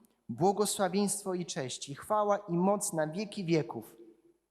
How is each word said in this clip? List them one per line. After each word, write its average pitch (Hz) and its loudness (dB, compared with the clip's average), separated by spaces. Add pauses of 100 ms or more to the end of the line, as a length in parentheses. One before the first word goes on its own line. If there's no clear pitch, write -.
(280)
błogosławieństwo 190 2
i 180 -2
cześć, - -6
i 139 -10
chwała, 208 2
i 202 -6
moc 190 2
na 156 0
wieki 202 -6
wieków”. 147 -2 (560)